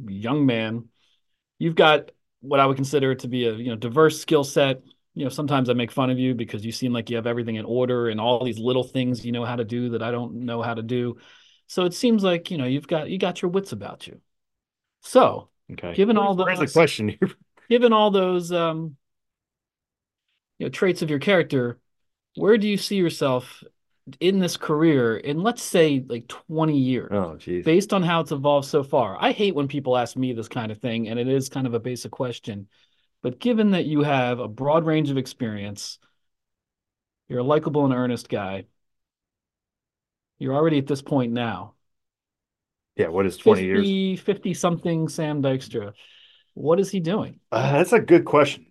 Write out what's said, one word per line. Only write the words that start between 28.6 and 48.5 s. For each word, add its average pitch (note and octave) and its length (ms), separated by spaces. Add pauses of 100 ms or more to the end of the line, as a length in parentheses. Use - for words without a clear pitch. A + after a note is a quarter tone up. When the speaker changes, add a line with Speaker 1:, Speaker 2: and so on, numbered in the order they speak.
Speaker 1:
so D3 160
far? B2+ 360
I B3+ 140
hate G#3 220
when C#3+ 140
people C3 280
ask A#2+ 200
me B2+ 180
this A2+ 140
kind A2 240
of G#2+ 60
thing, A2+ 300
and A#2 100
it A#2+ 100
is C3+ 200
kind C3 180
of A#2 80
a A#2 60
basic A#2+ 300
question. A#2 580 (540)
But B2+ 160
given A3 320
that E3+ 160
you D3 160
have B2+ 380
a A#2 80
broad C#3+ 360
range D#3 240
of C#3 80
experience, G#2+ 840 (1300)
you're C3 100
a B2 60
likable D3 400
and C3 100
earnest B2 340
guy, F#2+ 380 (1700)
you're C3+ 160
already D#3 240
at C#3 100
this C#3 140
point B2+ 300
now. G#2+ 420 (1200)
Speaker 2:
Yeah, G2 120
what F#2 180
is F2+ 100
twenty - 280
years? - 140
Speaker 1:
Fifty, F#3+ 380
fifty-something E3+ 920
Sam D3+ 320
Dykstra, C3 520 (600)
what D#3+ 260
is F#3+ 100
he G3+ 100
doing? E3 380 (140)
Speaker 2:
Uh, C3 200
that's D3+ 200
a A#3+ 80
good E3+ 240
question. D3 460